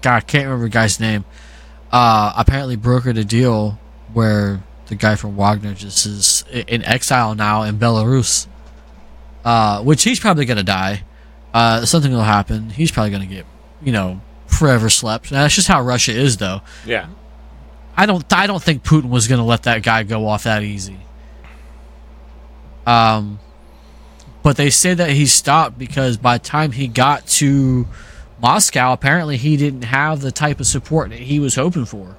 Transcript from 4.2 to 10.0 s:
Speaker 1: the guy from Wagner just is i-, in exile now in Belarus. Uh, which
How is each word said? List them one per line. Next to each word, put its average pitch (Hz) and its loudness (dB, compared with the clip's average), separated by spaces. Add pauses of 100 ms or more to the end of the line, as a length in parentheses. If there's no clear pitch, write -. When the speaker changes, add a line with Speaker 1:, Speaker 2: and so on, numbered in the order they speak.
Speaker 1:
the 107 -8
guy 107 0
from 101 -8
Wagner 101 -2
just 98 -6
is 101 -2 (100)
i-, 120 -6
in 117 -4
exile 120 0
now 107 0
in 107 -4
Belarus. 117 2 (960)
Uh, 110 2
which 139 2